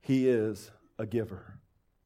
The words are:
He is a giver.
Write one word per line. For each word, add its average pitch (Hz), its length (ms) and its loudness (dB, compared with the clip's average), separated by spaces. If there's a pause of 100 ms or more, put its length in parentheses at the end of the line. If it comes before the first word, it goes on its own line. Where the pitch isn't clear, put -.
He 131 280 2
is 110 440 0 (260)
a 110 80 -6
giver. 104 540 -6 (460)